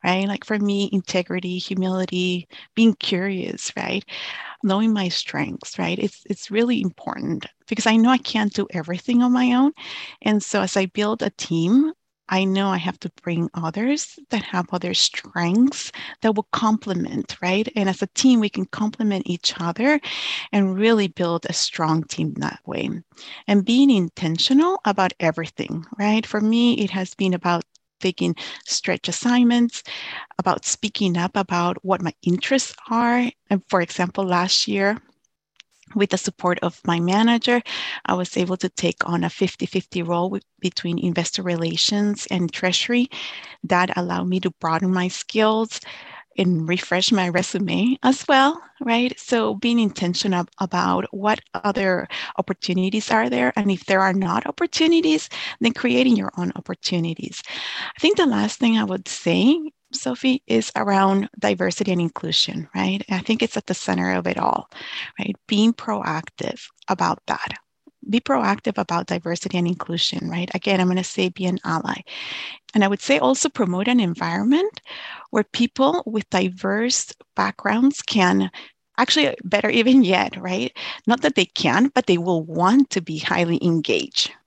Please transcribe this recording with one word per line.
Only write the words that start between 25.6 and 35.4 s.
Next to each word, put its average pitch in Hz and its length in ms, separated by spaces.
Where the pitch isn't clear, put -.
right? 214 260
For 208 140
me, 233 360
it 202 160
has 185 240
been 190 180
about 170 320
taking 175 380
stretch - 440
assignments, 240 720
about - 240
speaking 190 540
up 180 180
about 180 480
what 185 180
my 156 200
interests 254 520
are. 240 400
And 196 180
for 185 140
example, 185 420
last 180 460
year, 202 280